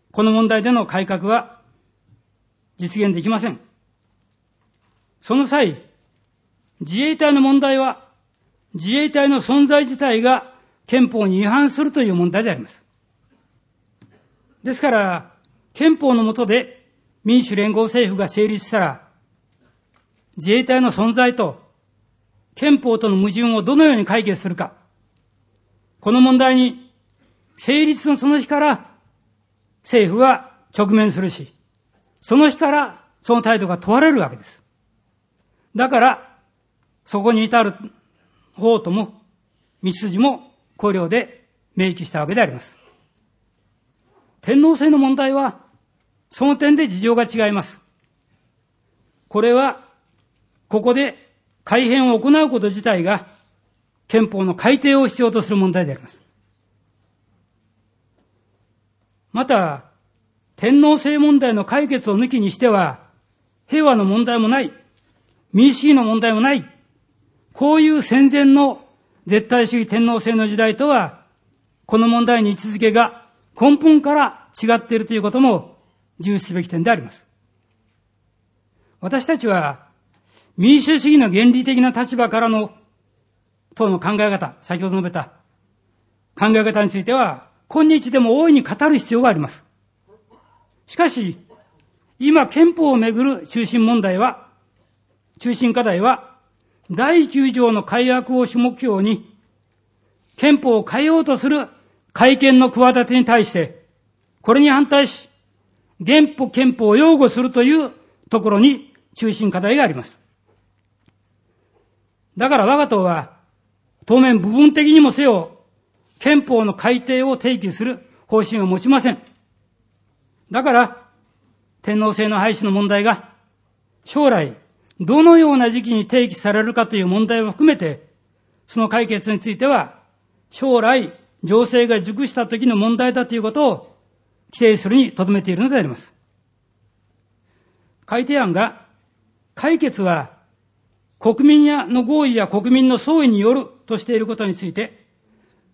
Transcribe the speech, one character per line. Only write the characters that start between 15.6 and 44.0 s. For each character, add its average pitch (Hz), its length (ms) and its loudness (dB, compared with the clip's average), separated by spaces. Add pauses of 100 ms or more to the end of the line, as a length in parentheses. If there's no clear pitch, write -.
憲 320 240 2
法 277 160 0
の 233 100 2
下 220 220 -2
で 220 400 -4 (380)
民 240 200 2
主 208 120 -8
連 208 160 -2
合 214 120 0
政 220 300 -2
府 190 60 -6
が 196 80 -4
成 214 200 -2
立 214 180 -8
し - 40 -20
た 220 100 -2
ら、 160 280 -4 (1300)
自 180 160 -2
衛 254 100 2
隊 254 180 0
の 247 100 0
存 220 220 -2
在 247 220 0
と 180 280 -6 (920)
憲 285 240 2
法 226 200 -2
と 220 100 -2
の 196 80 0
矛 196 120 0
盾 208 140 -4 (100)
を 214 100 -2
ど 262 120 -2
の 311 100 4
よ 302 80 4
う - 20 0
に 208 100 -2
解 214 180 -2
決 190 180 -6
す 196 60 -8
る 175 80 -8
か、 - 180 -10 (1300)
こ 208 120 -4
の 247 100 4
問 254 160 4
題 262 180 2
に 254 360 -2 (640)
成 302 280 0
立 302 240 -2
の 285 80 0
そ 262 100 -4
の 294 120 2
日 240 80 -6
か 294 120 -2
ら 285 320 -2 (920)
政 202 320 0
府 233 60 0
は 262 300 0 (260)
直 208 100 0
面 214 240 0
す 151 100 -8
る 190 80 -4
し、 - 240 -16 (680)
そ - 160 0
の 302 120 6
日 - 80 -4
か 294 140 -2
ら 285 340 -4 (160)
そ 240 140 -2
の 233 60 0
態 220 180 0
度 190 80 -6
が 175 100 -6
問 190 180 -2
わ 269 60 2
れ 311 100 4
る 262 100 0
わ 139 80 -4
け 120 60 -18
で - 80 -20
す。 - 200 -20 (1120)
だ 247 140 0
か 254 100 0
ら、 240 380 0 (680)
そ 208 160 -6
こ 226 100 0
に 220 120 0
至 220 200 0
る 196 100 -6 (800)
法 226 260 0
と 185 120 -8
も、 202 300 -6 (600)
道 185 100 -6
筋 190 280 -6
も 262 320 -4 (260)
綱 208 160 -4
領 175 160 -6
で - 380 -6 (280)
明 190 180 -2
記 175 120 -14
し - 60 -18
た 165 80 -8
わ 151 80 -6
け 185 80 -8
で 240 60 2
あ 214 40 2
り 135 80 -6
ま 127 60 -16
す。 - 180 -20 (1600)